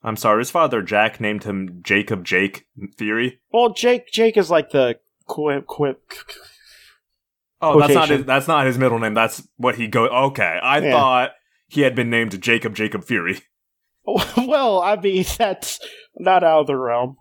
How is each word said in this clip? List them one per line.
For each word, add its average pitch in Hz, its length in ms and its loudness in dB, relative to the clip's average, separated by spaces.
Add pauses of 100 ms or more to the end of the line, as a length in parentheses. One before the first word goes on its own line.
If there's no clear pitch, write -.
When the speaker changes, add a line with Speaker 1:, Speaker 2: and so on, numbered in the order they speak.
Speaker 1:
I'm 110 120 -6
sorry, 107 240 2
his 127 120 -4
father, 139 300 0
Jack, 104 380 0
named 104 240 -4
him 95 400 -8
Jacob 101 400 0
Jake 92 420 -2 (320)
Fury? 113 440 -4 (100)
Speaker 2:
Well, 233 220 2
Jake, 240 360 -2
Jake 220 280 2
is 180 120 0
like 156 200 0
the 123 300 0 (260)
quip, 143 420 -4
quip. 139 340 -4 (1600)
Speaker 1:
Oh, 156 160 4
that's 143 160 6
not 160 100 6
Speaker 2:
Quotation. 147 160 2
Speaker 1:
his, 127 60 -8
that's 135 220 0
not 151 180 2
his 127 120 0
middle 123 220 0
name. 110 160 -4
That's 113 300 0 (120)
what 123 180 -2
he 117 120 -6
go-, 117 200 2
okay. 123 560 0
I 139 160 2
Speaker 2:
Yeah. 147 140 0
Speaker 1:
thought 131 380 2 (360)
he 147 140 -2
had 131 120 2
been 117 160 -2
named 113 320 -2
Jacob 117 320 0
Jacob 104 300 -6
Fury. 98 420 -4
<laughs> - 60 -20 (560)
Speaker 2:
<laughs> - 300 -2
Well, 247 440 0
I 196 140 0
mean, 190 280 -2 (140)
that's - 420 -4 (380)
not 180 260 4
out 160 180 6
of 139 60 -2
the 143 80 -2
realm 127 460 -2